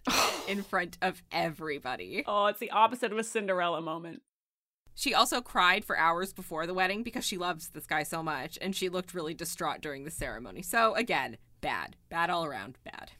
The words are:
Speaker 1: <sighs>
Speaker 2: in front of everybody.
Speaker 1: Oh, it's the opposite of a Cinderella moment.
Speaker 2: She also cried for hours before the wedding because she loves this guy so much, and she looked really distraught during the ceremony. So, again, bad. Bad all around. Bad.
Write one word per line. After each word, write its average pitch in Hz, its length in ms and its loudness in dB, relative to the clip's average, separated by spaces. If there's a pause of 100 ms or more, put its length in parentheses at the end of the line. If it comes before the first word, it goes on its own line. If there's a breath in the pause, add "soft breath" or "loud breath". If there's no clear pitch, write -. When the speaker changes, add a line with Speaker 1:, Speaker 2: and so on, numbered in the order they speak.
Speaker 1:
<sighs> - 420 2
Speaker 2:
in 196 140 -2
front 175 400 -2
of 185 280 0
everybody. 151 960 -4
Speaker 1:
Oh, 208 200 4
it's 208 120 2
the 233 120 -6
opposite 220 420 4
of 214 60 -2
a 226 60 0
Cinderella 180 580 0
moment. 165 400 -8 (720)
Speaker 2:
She - 180 -2
also 269 280 4
cried 190 440 4
for - 140 -2
hours 170 340 4
before 170 340 -6
the 180 80 -4
wedding 185 280 2
because 240 220 -6
she 202 120 -2
loves 175 320 -4
this - 180 -14
guy 156 160 0
so 160 200 -4
much, 151 400 -4
and 202 120 -2
she 185 140 0
looked 180 260 -4
really 170 200 -4
distraught 165 480 -4
during 139 220 -6
the 156 60 -10
ceremony. 120 520 -8
So, 226 320 4
again, 139 420 0 (240)
bad. 107 360 -4 (120)
Bad 170 220 2
all 170 140 0
around. 127 400 -8
Bad. - 360 -14